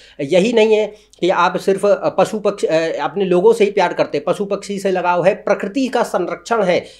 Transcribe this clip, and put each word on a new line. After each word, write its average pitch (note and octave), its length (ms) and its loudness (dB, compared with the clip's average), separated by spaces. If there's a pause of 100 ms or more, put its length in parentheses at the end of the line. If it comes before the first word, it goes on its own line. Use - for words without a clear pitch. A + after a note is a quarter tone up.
(220)
यही F3+ 320 2
नहीं A3 220 4
है G#3 180 0 (260)
कि F3 100 0
आप F3+ 280 2
सिर्फ, F#3+ 280 0
अ, F#3+ 240 2
पशु F#3+ 300 0
पक्षी, G#3 280 -2
अ, D#3+ 360 -2
अपने F3+ 220 -2
लोगों F3+ 280 4
से G#3+ 100 2
ही G3+ 80 2
प्यार F3 220 0
करते D#3 240 -2
हैं, C#3+ 80 -6
पशु F3+ 200 -2
पक्षी G3 340 -6
से G3 120 -2
लगाव F3+ 340 0
है, G3+ 100 0
प्रकृति G#3 520 -4
का A#3 160 0
संरक्षण F#3 600 -4
है। F3 220 0 (140)